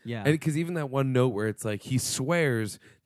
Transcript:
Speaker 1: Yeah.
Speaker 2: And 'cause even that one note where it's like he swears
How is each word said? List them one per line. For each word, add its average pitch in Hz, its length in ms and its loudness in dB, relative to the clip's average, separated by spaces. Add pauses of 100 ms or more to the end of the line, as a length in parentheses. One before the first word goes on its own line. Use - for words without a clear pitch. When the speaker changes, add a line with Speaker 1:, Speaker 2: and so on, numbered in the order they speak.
Speaker 1:
Yeah. 113 220 -6
Speaker 2:
And 156 140 4
'cause 151 160 -2
even 170 180 -2
that 147 160 -4
one 135 220 2
note 127 160 6
where 107 180 -2
it's 107 180 -4
like 104 180 -4
he 131 160 0
swears 131 840 0 (240)